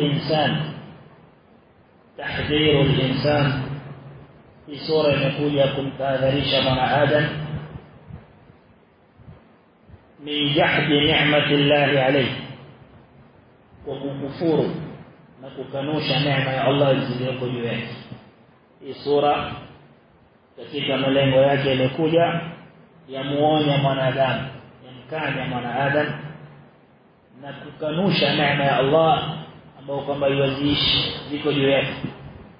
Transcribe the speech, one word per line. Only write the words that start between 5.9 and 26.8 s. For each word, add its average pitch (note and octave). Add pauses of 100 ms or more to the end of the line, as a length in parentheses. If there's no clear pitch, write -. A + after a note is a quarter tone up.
mwanadamu C3+ (3000)
min D3
jahdi D#3+
ni'matillahi D3
alayhi, C3 (1500)
kwa C#3
kukufuru C#3 (720)
na C3+
kukanusha C#3
neema C3+
ya C3
Allah C#3
zilizoko B2
juu A#2+
yake. A2+ (960)
Hii C3+
sura C#3+ (1040)
katika C3+
malengo C3+
yake C3+
imekuja D#3+ (680)
yamuonya C#3+
mwanadamu, C3+ (380)
yamkanya C#3
mwanadamu B2+ (1300)